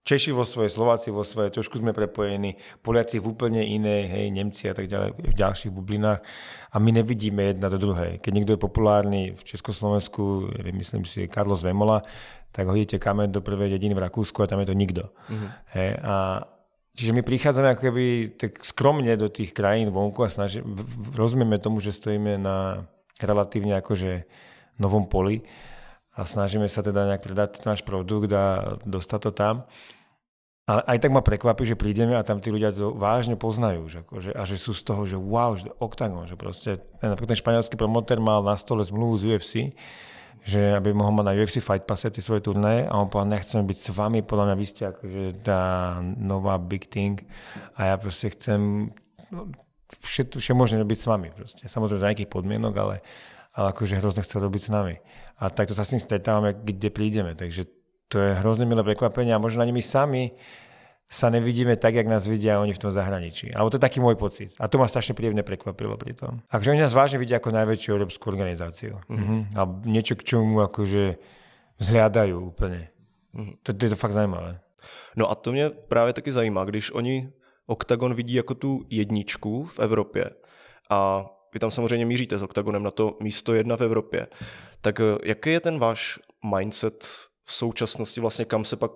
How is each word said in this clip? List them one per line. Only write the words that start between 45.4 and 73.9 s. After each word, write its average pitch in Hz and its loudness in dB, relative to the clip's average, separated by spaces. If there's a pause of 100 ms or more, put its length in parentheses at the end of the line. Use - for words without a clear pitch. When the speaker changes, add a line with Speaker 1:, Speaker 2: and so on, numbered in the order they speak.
Speaker 1:
tá 98 2 (440)
nová 98 -2
big 90 -6
thing 101 -2 (600)
a 95 2
ja 95 2
proste 101 -6
chcem, 104 0 (400)
no, 175 -10 (560)
všet-, - -4
všemožne 113 4
robiť 104 0
s - -6
vami 101 0
proste." - -18
Samozrejme 104 -2
za 101 2
nejakých 104 -4
podmienok, 104 -2
ale, 101 0 (600)
ale 98 0
akože 98 -2
hrozne 101 0
chcel 98 -4
robiť 101 -2
s 110 -2
nami. 98 -2 (400)
A 95 -2
takto 104 -2
sa 104 -2
s - -4
ním 110 0
stretávame, 104 0
kde 104 -4
prídeme, 104 -2
takže 87 -8 (400)
to 101 2
je 98 2
hrozne 113 2
milé 113 2
prekvapenie 117 2
a 107 2
možno 117 0
ani 120 2
my 120 0
sami 131 0 (800)
sa - 2
nevidíme 120 4
tak, 113 4
jak 120 4
nás 110 2
vidia 107 2
oni 104 0
v 92 -6
tom 104 -4
zahraničí. 92 -4
Alebo 110 2
to 123 -2
je 131 2
taký 131 2
môj 120 6
pocit. 98 -6
A 110 -2
to - 0
ma 131 8
strašne 117 -2
príjemne 107 0
prekvapilo 101 -6
pri - -10
tom. 120 -10
Takže 110 2
oni 147 6
nás 147 6
vážne 139 6
vidia 120 2
ako 117 -2
najväčšiu 110 2
európsku 101 -2
organizáciu. 95 -6
Speaker 2:
Mhm. 113 -4
Speaker 1:
Mhm. 110 0 (140)
A 104 0 (220)
niečo, 110 2
k - -12
čomu 110 4
akože 98 2 (640)
vzhliadajú 107 4
úplne. 90 -6 (420)
Speaker 2:
Mhm. 107 -10 (120)
Speaker 1:
To, - -12
to 101 -2
je 117 4
to 107 2